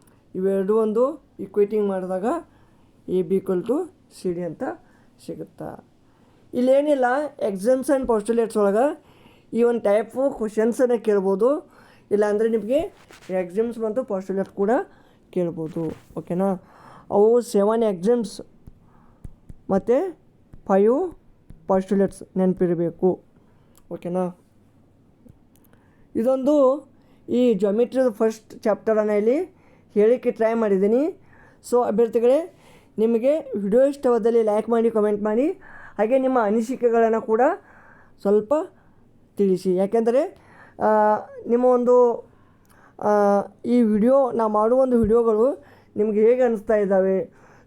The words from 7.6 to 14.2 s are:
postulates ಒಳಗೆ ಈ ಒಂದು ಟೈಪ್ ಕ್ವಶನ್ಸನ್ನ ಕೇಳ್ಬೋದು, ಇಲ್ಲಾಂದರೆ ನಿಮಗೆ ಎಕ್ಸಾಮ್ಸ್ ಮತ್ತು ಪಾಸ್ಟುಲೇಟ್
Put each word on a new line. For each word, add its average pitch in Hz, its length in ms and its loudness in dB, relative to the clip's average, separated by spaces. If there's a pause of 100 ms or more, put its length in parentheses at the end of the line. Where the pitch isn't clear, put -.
postulates 220 520 -2
ಒಳಗೆ 202 220 2 (680)
ಈ 226 100 0
ಒಂದು 240 160 0
ಟೈಪ್ 220 580 -2
ಕ್ವಶನ್ಸನ್ನ 226 600 -2
ಕೇಳ್ಬೋದು, 202 760 -2 (400)
ಇಲ್ಲಾಂದರೆ 208 380 0
ನಿಮಗೆ 220 280 -2 (520)
ಎಕ್ಸಾಮ್ಸ್ 185 480 -4
ಮತ್ತು 220 260 -4
ಪಾಸ್ಟುಲೇಟ್ 190 460 -6